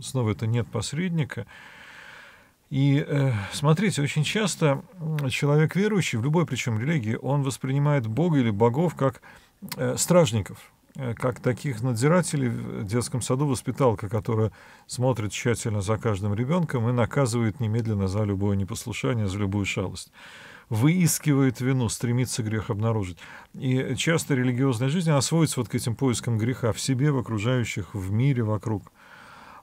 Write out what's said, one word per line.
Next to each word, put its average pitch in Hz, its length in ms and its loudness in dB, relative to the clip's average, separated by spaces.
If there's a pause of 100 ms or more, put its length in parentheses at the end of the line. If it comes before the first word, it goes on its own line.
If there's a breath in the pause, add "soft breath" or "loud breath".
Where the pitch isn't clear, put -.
снова 120 300 -2
это 104 140 -4
«нет 113 220 0
посредника». 151 800 -4 (1200 loud breath)
И, 139 380 4
э, 135 240 0 (220 loud breath)
смотрите, 160 480 2
очень 147 240 0
часто, 156 580 0 (160)
м, 156 300 -4
человек 151 480 2
верующий, 202 400 2
в 107 80 0
любой 151 200 2
причём 113 360 -2
религии, 123 400 0
он 139 220 0
воспринимает 139 640 0
Бога 147 320 2
или 117 100 4
богов 120 460 2
как, - 260 0 (560 loud breath)
э, 127 200 -2
стражников, 120 600 2 (400)
э, 123 160 -6
как - 260 -4
таких 123 420 -2
надзирателей 131 680 2
в 120 340 -6
детском 113 380 -2
саду, 135 260 0
воспиталка, 117 640 0
которая 110 420 0 (340 loud breath)
смотрит 120 460 -2
тщательно 110 480 -2
за 104 180 0
каждым 104 360 -2
ребёнком 127 560 0
и - 20 2
наказывает 120 680 0
немедленно 110 480 0
за 104 160 0
любое 101 320 0
непослушание, 110 720 -4
за 95 80 -4
любую 101 260 0
шалость. - 480 -6 (580 loud breath)
Выискивает 139 920 2
вину, 127 260 2
стремится 120 560 -2
грех 107 260 -2
обнаружить. 107 480 -2 (360 loud breath)
И 131 420 -2
часто 156 400 0
религиозная 127 540 2
жизнь, 165 200 0
она 143 120 4
сводится 156 400 2
вот 113 80 -6
к - 60 -2
этим 113 200 -2
поискам 120 420 0
греха 113 360 0
в - 80 -10
себе, 135 300 2
в 139 60 0
окружающих, 113 800 -2
в 95 160 -6
мире 123 320 2
вокруг. 107 480 -4 (720 loud breath)